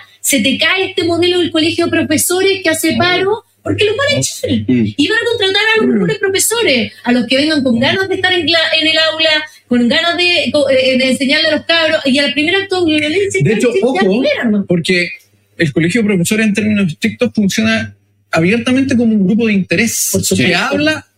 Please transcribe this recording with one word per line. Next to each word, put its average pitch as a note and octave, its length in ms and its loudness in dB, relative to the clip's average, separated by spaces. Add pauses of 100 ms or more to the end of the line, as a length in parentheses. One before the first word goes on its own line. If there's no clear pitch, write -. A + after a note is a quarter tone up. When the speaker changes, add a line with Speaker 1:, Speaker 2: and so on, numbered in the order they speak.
(200)
Speaker 1:
se C4+ 200 0
te G3+ 180 0
cae F#4 320 0
este F4 140 -4
modelo E4+ 340 0
del E4 120 0
colegio E4 360 0
de - 40 -4
profesores F4+ 720 0
que E4 80 0
hace D#4+ 280 0
paro, F#4 460 0 (180)
porque - 220 -2
los G#4 120 2
van C#5 100 -2 (100)
a - 40 0
echar. - 300 -4 (180)
Speaker 2:
Mm. B3 180 2 (120)
Speaker 1:
Y D4+ 100 2
van G#4+ 100 0
a A#4+ 120 -2
contratar G4+ 320 0
a A4 240 2
los A#3+ 80 2
mejores G4+ 240 0
profesores, F#4 760 0 (120)
a A#3+ 80 0
los B3 140 0
que C4 100 0
vengan D4+ 260 0
con A#3+ 180 0
ganas F#4 280 0
de F#4 80 -2
estar F#4 180 0
en E4 180 -2
la, E4 60 2 (200)
en D#4 80 0
el D#4+ 120 0
aula, D#4+ 320 0 (360)
con A#3+ 220 2
ganas E4+ 300 0
de, E4+ 340 0
co-, C#4+ 160 2
eh, C4 300 2
de C4 140 0
enseñarle D4 360 0
a D4+ 80 0
los - 80 -4
cabros, D#4+ 400 0
y C4+ 140 2
al C#4+ 160 0
primer D4+ 220 0
acto F#4+ 280 -2
de D#4 140 0
violencia, F#4+ 440 -2
Speaker 3:
De A3 120 2
hecho, A#3 200 -2
Speaker 1:
ya F#3+ 80 0
Speaker 3:
ojo, C4+ 160 0 (200)
Speaker 1:
fuera, C#4+ 120 0 (140)
hermano. G#3 240 0
Speaker 3:
porque F3 400 0 (480)
el D#3+ 160 0
colegio F3 300 0
de G3+ 60 0
profesores G#3 380 0
en G#3 80 2
términos G#3 380 0
estrictos A3 420 -2
funciona A3 600 0 (380)
abiertamente A#3 640 2
como A3+ 180 2
un G3 120 2
grupo A3+ 200 2
de G#3+ 60 2
interés G3 600 0
Speaker 1:
Por G3 120 0
supuesto. G3 260 0
Speaker 3:
que E3+ 40 2
habla C#4+ 520 -2 (120)